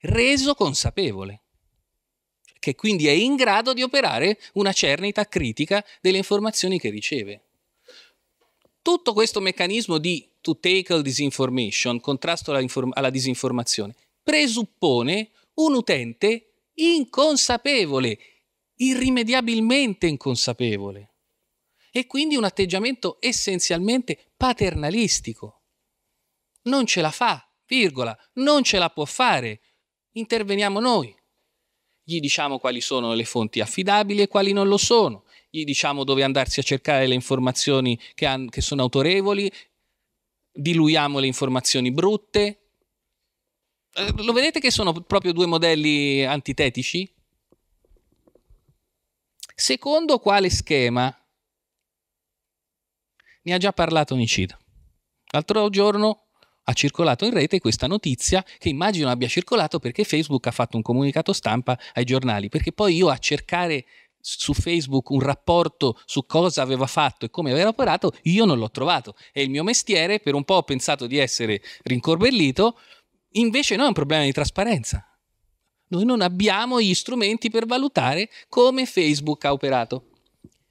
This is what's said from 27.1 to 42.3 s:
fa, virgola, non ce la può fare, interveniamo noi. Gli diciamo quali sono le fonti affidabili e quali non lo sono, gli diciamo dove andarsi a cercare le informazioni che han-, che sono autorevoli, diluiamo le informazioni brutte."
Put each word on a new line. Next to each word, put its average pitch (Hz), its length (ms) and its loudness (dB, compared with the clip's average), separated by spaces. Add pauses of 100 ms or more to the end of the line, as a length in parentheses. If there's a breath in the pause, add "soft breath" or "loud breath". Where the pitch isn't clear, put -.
fa, 208 360 -2 (160)
virgola, 131 540 0 (140 soft breath)
non 277 320 4
ce 208 140 2
la 170 120 2
può 151 140 -4
fare, 139 560 0 (540)
interveniamo 208 680 -2
noi. 220 340 0 (880)
Gli 165 160 -6
diciamo 143 400 -2
quali 123 220 -4
sono 120 340 -2
le 113 100 -2
fonti 113 360 -4
affidabili 202 640 0
e 202 40 2
quali 196 240 0
non 196 160 0
lo 196 100 4
sono, 196 460 2 (260 soft breath)
gli 156 140 -8
diciamo 143 400 -2
dove 135 220 0
andarsi 135 340 0
a 135 60 -2
cercare 135 420 0
le 127 80 2
informazioni 127 840 0 (180 loud breath)
che - 120 -2
han-, 131 220 -4
che 135 120 -8
sono 139 220 -2
autorevoli, 196 680 0 (1080 loud breath)
diluiamo 151 640 2
le 135 80 2
informazioni 127 640 -2
brutte." 208 680 0 (1400)